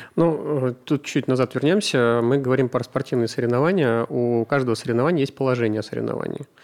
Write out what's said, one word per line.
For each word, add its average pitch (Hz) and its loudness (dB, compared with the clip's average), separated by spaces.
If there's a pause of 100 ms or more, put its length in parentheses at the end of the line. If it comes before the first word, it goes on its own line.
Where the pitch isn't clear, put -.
(160)
Ну, 151 0
э, 120 -4 (100)
тут 143 -2
чуть - -4
назад 127 0
вернемся. 127 2
Мы 127 2
говорим 131 0
про 120 -2
спортивные 123 -2
соревнования. 123 0
У 120 0
каждого 127 0
соревнования 135 0
есть 135 -6
положение 120 0
о - -4
соревновании. 113 -6 (180)